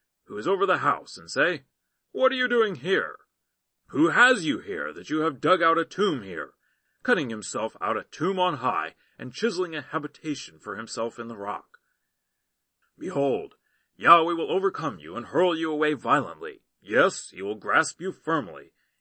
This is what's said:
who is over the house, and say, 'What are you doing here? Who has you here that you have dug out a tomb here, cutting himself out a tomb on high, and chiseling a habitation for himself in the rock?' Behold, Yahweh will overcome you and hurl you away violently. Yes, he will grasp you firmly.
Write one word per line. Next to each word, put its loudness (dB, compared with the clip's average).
who -12
is -6
over 2
the 2
house, -2
and -16
say, 0
'What 2
are -4
you 0
doing 2
here? -2
Who 4
has 4
you 0
here -6
that -14
you -2
have -2
dug 4
out 4
a 0
tomb -2
here, -10
cutting 0
himself -6
out 0
a -4
tomb -4
on 2
high, -4
and -12
chiseling -2
a -6
habitation -8
for -10
himself -6
in -10
the -10
rock?' -10
Behold, -2
Yahweh 6
will -2
overcome -2
you -12
and -10
hurl 2
you -2
away 0
violently. -2
Yes, 2
he -12
will -4
grasp 0
you -6
firmly. -6